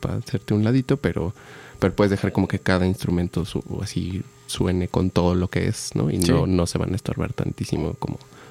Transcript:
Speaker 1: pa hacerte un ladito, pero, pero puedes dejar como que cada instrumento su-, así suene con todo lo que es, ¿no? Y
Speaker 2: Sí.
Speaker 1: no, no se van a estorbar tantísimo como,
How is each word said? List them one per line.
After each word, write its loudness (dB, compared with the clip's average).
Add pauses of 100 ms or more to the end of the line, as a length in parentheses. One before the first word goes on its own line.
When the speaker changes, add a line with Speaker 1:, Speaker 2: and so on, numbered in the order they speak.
Speaker 1:
pa -4
hacerte -2
un 4
ladito, 2
pero, -2 (440)
pero 2
puedes 4
dejar 0
como 2
que -2
cada 4
instrumento 0
su-, -6 (200)
así -4 (240)
suene 0
con 2
todo 4
lo 0
que 0
es, -6
¿no? 0
Y 0
Speaker 2:
Sí. 4
Speaker 1:
no, 4
no 2
se -4
van -2
a -2
estorbar -4
tantísimo -4
como, -6 (320)